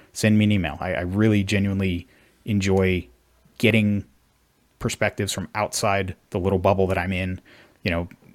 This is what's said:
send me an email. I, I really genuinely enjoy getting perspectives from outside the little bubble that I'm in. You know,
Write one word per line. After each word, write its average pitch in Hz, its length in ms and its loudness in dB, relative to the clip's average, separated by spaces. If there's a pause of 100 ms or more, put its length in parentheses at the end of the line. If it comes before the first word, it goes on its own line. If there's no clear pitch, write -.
(120)
send 107 260 2
me 107 60 4
an 104 80 4
email. 80 280 -2
I, 90 140 -4
I - 60 -4
really 101 420 2
genuinely 98 640 -2 (380)
enjoy 95 640 0 (500)
getting 107 460 2 (760)
perspectives 107 540 -4
from 95 220 -8
outside 98 600 -2 (160)
the 104 80 -4
little 95 200 0
bubble 95 280 2
that 90 120 -2
I'm 90 140 -4
in. 92 280 -6 (420)
You 98 80 -2
know, 85 180 -2 (260)